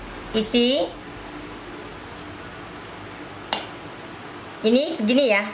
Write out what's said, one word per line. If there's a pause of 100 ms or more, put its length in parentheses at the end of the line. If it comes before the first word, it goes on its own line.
(300)
isi. (3750)
Ini
segini
ya.